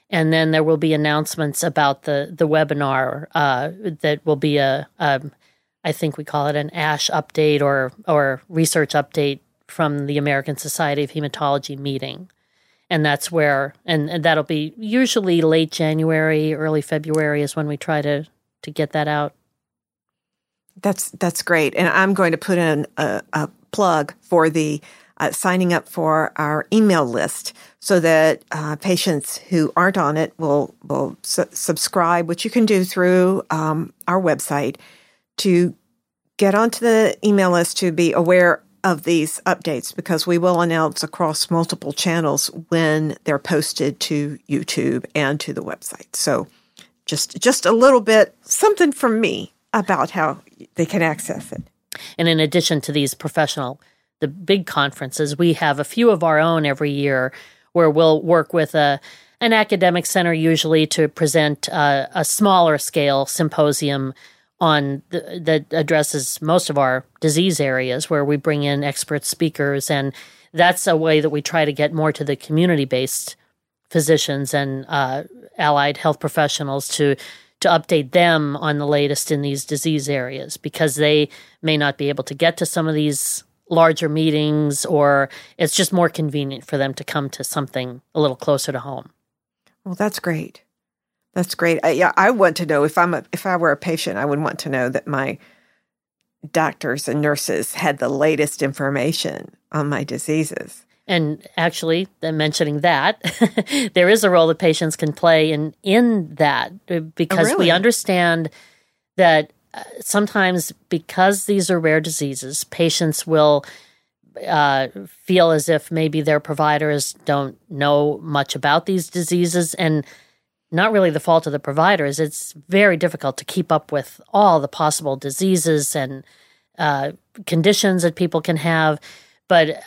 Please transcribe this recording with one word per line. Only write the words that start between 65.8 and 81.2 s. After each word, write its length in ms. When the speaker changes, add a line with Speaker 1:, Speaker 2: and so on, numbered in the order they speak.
Speaker 1:
most 300
of 80
our 260
disease 400
areas, 500
where 160
we 120
bring 260
in 200
expert 400
speakers. 680
And 220
that's 360
a 100
way 240
that 80
we 140
try 200
to 80
get 220
more 180
to 120
the 120
community-based 1000
physicians 640
and, 320
uh, 380
allied 380
health 220
professionals 680
to, 280
to 80
update 440
them 460
on 220
the 80
latest 420
in 140
these 200
disease 460
areas, 480
because 380
they 340